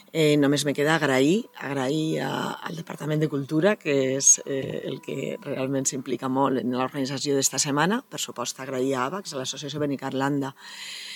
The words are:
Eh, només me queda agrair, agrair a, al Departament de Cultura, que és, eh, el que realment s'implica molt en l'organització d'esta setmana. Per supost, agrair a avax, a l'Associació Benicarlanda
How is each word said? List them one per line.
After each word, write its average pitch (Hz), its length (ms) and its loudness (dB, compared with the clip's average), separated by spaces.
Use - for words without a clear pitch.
Eh, 151 260 6
només 143 240 4
me 143 100 0
queda 147 220 4
agrair, 147 460 4
agrair 147 640 -2
a, 143 60 -2
al 165 160 -10
Departament 151 400 -2
de 156 80 4
Cultura, 156 480 2
que 135 400 0
és, - 300 4
eh, 135 420 -4
el 135 160 -6
que - 400 -6
realment 135 420 -2
s'implica 131 460 -4
molt 131 300 2
en 123 160 -2
l'organització 135 580 -2
d'esta 135 240 0
setmana. 156 480 2
Per 147 140 -10
supost, - 420 -8
agrair 135 320 -2
a 127 140 2
avax, 185 240 -8
a 135 80 -6
l'Associació 139 420 -8
Benicarlanda 139 680 -2